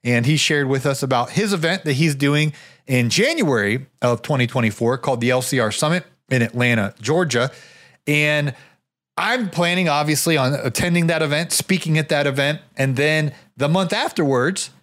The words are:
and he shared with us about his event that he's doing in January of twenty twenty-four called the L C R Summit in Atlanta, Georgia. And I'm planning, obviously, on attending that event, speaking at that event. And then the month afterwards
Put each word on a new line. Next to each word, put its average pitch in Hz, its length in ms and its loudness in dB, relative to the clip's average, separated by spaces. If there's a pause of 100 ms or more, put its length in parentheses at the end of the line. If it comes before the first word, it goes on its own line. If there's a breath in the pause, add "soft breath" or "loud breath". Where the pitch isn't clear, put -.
and 120 220 2
he 151 100 4
shared 143 320 0
with 135 200 0
us 139 160 0
about 127 300 0
his 202 200 0
event 170 320 -2
that 151 80 0
he's 147 220 0
doing 147 360 0 (360 loud breath)
in 123 240 0
January 139 720 0 (160)
of 120 220 0
twenty 127 240 0
twenty-four 117 500 0
called 127 240 -2
the 120 80 0
L 127 140 2
C 127 160 -2
R 110 120 0
Summit 160 320 -2 (260)
in 127 120 2
Atlanta, 117 580 0
Georgia. 135 520 0 (560 loud breath)
And 147 480 0 (600 loud breath)
I'm 214 360 -2
planning, 175 360 0
obviously, 151 500 0
on 143 180 0
attending 170 500 0
that 165 160 0
event, 156 300 -2
speaking 160 480 0
at 151 100 -4
that 143 160 2
event. 143 360 0 (140)
And 135 200 0
then 151 360 2 (240 loud breath)
the 143 140 0
month 185 240 2
afterwards 165 800 0 (120)